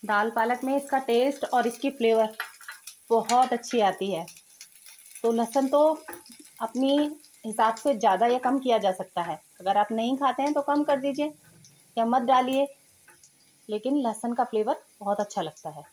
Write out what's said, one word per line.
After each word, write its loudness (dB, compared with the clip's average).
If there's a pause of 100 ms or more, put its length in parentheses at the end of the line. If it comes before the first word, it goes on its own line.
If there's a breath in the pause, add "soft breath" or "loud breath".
दाल 0
पालक 0
में -2
इसका -2
taste 0
और 0
इसकी -4
flavor 2 (720)
बहुत 4
अच्छी -2
आती 0
है। -4 (1000)
तो 2
लहसुन 0
तो 4 (800)
अपनी 0 (480)
हिसाब 0
से -2
ज़्यादा 2
या 2
कम 0
किया 0
जा 2
सकता -6
है, -6 (240)
अगर 0
आप 2
नहीं -2
खाते 0
हैं 0
तो 0
कम 0
कर 2
दीजिए -2 (640)
या 2
मत 2
डालिए, 4 (1000)
लेकिन -2
लहसुन -4
का 0
flavor -2 (160)
बहुत -2
अच्छा -4
लगता -10
है। -16